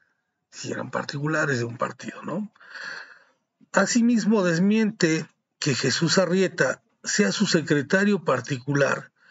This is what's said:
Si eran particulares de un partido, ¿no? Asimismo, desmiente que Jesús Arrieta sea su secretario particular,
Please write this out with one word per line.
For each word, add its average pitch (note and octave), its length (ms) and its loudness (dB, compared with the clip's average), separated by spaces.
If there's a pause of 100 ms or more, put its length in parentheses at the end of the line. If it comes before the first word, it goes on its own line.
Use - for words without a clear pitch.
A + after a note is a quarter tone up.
(520)
Si - 200 -12
eran B2+ 200 -8
particulares D3 680 -2
de A#2+ 60 -2
un A#2+ 140 -8
partido, - 440 -8
¿no? G3+ 300 -6 (1200)
Asimismo, G#3+ 720 4
desmiente F3 800 2 (320)
que C#3+ 160 -2
Jesús C#3+ 460 0
Arrieta F#3 640 0 (200)
sea G3+ 280 0
su - 160 0
secretario F#3 760 2
particular, C3 880 -2 (200)